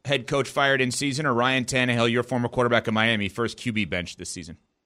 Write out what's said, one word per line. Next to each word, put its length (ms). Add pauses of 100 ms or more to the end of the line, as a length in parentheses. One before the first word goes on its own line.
head 220
coach 240
fired 320
in 80
season, 380
or 60
Ryan 300
Tannehill, 480
your 120
former 260
quarterback 380
of 80
Miami, 340
first 280
Q 140
B 140
bench 300
this 160
season? 260 (280)